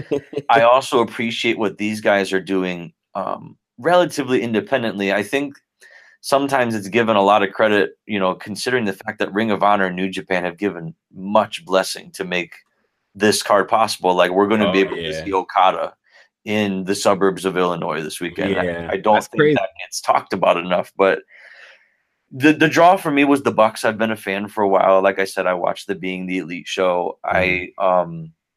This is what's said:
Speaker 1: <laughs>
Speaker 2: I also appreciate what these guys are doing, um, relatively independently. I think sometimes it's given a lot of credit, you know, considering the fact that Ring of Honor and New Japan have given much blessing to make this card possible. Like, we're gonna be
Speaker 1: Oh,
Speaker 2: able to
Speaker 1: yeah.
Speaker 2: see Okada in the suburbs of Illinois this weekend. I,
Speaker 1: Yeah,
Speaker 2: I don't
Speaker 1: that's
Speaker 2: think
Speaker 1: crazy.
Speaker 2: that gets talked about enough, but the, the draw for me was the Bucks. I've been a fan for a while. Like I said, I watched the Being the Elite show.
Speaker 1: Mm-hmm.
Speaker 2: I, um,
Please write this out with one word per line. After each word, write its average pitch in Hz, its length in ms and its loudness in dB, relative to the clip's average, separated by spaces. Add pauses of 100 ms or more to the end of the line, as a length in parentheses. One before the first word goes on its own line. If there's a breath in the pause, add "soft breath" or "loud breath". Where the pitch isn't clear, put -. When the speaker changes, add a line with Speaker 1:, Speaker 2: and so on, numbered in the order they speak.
(200)
Speaker 1:
<laughs> - 280 -12
Speaker 2:
I 117 140 4
also 123 380 4
appreciate 117 580 -2
what 101 180 -2
these 107 240 -4
guys 101 320 2
are 95 80 0
doing, 90 540 -4 (200)
um, - 440 -10 (180)
relatively 147 640 2
independently. 107 720 -2
I 104 100 0
think 139 340 -4 (680 soft breath)
sometimes 135 520 0
it's 98 140 -6
given 113 280 2
a 101 60 6
lot 101 200 6
of 98 100 -2
credit, 104 540 2
you 104 120 -4
know, 92 160 0
considering 110 520 -4
the 98 80 -2
fact 104 240 -12
that 95 160 -4
Ring 110 160 0
of 95 120 0
Honor 101 240 4
and 90 100 -4
New 95 120 -2
Japan 92 360 -4
have 87 120 -6
given 85 380 -6 (180)
much 101 540 -2
blessing 92 460 -2
to 95 120 -8
make 90 300 -6 (600)
this 101 280 0
card 101 260 2
possible. 107 460 0
Like, 90 160 4
we're 95 160 2
gonna 104 260 2
be 95 60 2
Speaker 1:
Oh, 98 80 6
Speaker 2:
able 87 100 -6
to 85 60 -8
Speaker 1:
yeah. 80 220 -8
Speaker 2:
see 95 100 -8
Okada 90 600 0 (520 soft breath)
in 104 380 -2
the 92 100 -2
suburbs 95 500 0
of 92 140 -2
Illinois 85 440 -2
this 78 180 -10
weekend. 87 380 -4
I, 90 60 -2
Speaker 1:
Yeah, 85 260 -6
Speaker 2:
I 98 60 -2
don't 107 200 2
Speaker 1:
that's 113 100 -2
Speaker 2:
think - 140 -4
Speaker 1:
crazy. 151 160 4
Speaker 2:
that 98 120 -2 (120)
gets - 200 -12
talked - 320 0
about 92 240 2
enough, 90 400 -2
but 95 220 2 (1120 loud breath)
the, 143 240 4
the 156 140 2
draw 170 280 6
for 175 140 -4
me 143 140 4
was 139 180 2
the 117 80 0
Bucks. 110 340 2
I've 110 140 0
been 113 140 -2
a 110 40 -6
fan 101 320 -6
for 107 160 -4
a 98 40 4
while. 95 340 4
Like 98 160 2
I 98 80 0
said, 95 200 -4
I 90 60 2
watched 92 360 -4
the 101 60 -4
Being 92 320 -8
the 92 120 -4
Elite 82 280 -10
show. 90 600 -2
Speaker 1:
Mm-hmm. 92 460 -2 (100)
Speaker 2:
I, 92 180 2
um, 82 320 -8 (240)